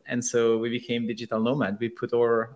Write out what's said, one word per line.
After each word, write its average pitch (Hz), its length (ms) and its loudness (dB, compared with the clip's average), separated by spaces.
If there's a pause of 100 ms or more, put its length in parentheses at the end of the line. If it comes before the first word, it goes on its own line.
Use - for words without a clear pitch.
And 120 160 -2
so 117 340 2
we 113 120 -2
became 117 380 -4
digital 113 320 -4
nomad. 113 400 0
We 117 100 -2
put 120 240 -6
our, 117 420 2